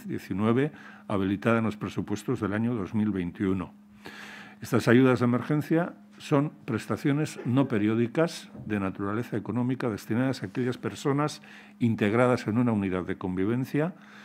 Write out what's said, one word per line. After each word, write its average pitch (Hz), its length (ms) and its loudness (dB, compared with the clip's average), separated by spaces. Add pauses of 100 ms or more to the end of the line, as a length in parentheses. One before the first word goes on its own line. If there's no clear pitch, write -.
diecinueve 117 640 0 (360)
habilitada 101 520 2
en 113 60 0
los 104 120 -4
presupuestos 104 600 -4
del 101 140 -2
año 113 200 0
dos 98 220 -4
mil 107 160 2
veintiuno. 92 600 -2 (880)
Estas - 260 0
ayudas 127 320 8
de 123 60 2
emergencia 151 680 0 (240)
son 147 340 2 (140)
prestaciones 135 800 -2
no 131 220 4
periódicas 117 840 0 (160)
de 107 140 -2
naturaleza 101 580 -4
económica 120 520 -2
destinadas 120 520 -2
a 98 60 -8
aquellas 123 300 -2
personas 139 640 -2 (360)
integradas 117 680 4
en 107 100 0
una 120 140 4
unidad 95 320 0
de 90 140 -4
convivencia 120 760 0 (320)